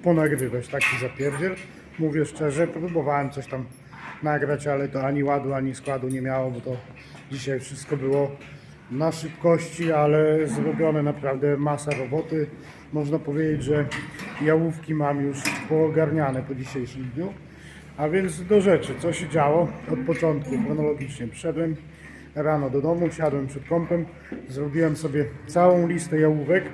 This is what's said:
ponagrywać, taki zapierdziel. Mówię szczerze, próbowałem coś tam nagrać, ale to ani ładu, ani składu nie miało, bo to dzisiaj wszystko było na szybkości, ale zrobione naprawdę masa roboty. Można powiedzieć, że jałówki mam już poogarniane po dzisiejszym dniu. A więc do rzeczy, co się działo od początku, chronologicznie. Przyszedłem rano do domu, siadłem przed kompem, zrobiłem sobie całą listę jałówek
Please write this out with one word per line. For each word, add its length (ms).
ponagrywać, 640
taki 340
zapierdziel. 540
Mówię 260
szczerze, 420
próbowałem 640
coś 180
tam 180
nagrać, 440
ale 200
to 200
ani 160
ładu, 300
ani 220
składu 320
nie 140
miało, 300
bo 100
to 160
dzisiaj 280
wszystko 380
było 340
na 200
szybkości, 800
ale 560
zrobione 560
naprawdę 540
masa 340
roboty. 560
Można 260
powiedzieć, 440
że 220
jałówki 520
mam 320
już 120
poogarniane 720
po 140
dzisiejszym 600
dniu. 180
A 120
więc 360
do 160
rzeczy, 380
co 140
się 160
działo 380
od 80
początku, 680
chronologicznie. 640
Przyszedłem 480
rano 340
do 120
domu, 300
siadłem 360
przed 180
kompem, 400
zrobiłem 460
sobie 300
całą 400
listę 320
jałówek 440